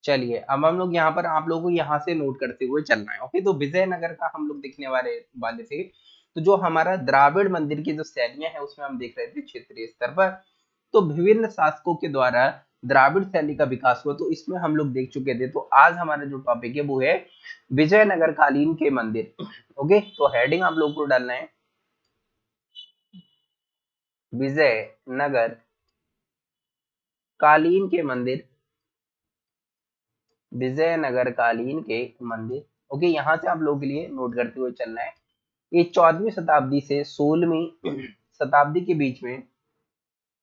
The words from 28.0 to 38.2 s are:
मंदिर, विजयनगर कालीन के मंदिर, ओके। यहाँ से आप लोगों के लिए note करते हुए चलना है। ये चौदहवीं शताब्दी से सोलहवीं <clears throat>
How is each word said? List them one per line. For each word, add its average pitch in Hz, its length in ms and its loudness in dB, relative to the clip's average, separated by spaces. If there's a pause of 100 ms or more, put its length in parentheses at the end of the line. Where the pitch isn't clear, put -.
मंदिर, 127 400 -4 (2000)
विजयनगर 131 800 -2
कालीन 120 500 -2
के 113 200 -4 (220)
मंदिर, 117 400 -8 (260)
ओके। 147 180 -2
यहाँ 156 280 2
से 170 120 -4
आप 170 120 -2
लोगों 147 200 0
के 139 60 -6
लिए 139 220 -4
note 127 260 -8
करते 120 260 -4
हुए 127 140 -4
चलना 117 280 -10
है। - 120 -12 (580)
ये 170 140 4
चौदहवीं 170 460 4
शताब्दी 147 500 0
से 143 240 -2
सोलहवीं 160 880 -2
<clears throat> - 440 -14